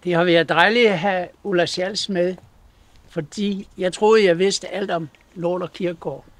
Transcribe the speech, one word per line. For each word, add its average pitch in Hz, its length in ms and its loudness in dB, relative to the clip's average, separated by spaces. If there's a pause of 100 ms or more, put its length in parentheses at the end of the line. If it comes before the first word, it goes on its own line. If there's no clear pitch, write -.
Det 180 100 -2
har 170 100 2
været 170 240 4
dejligt 202 400 4
at 196 100 2
have 180 300 -2 (140)
Ulla 175 240 0
Schals 185 420 -6
med, 180 280 -2 (720)
fordi 196 600 -6 (100)
jeg 180 140 -2
troede, 214 320 4
jeg 170 140 4
vidste 185 300 -2
alt 196 220 -8
om 165 180 -4 (260)
Lort 180 280 -4
og 175 100 -10
Kirkegaard. 170 520 -8 (160)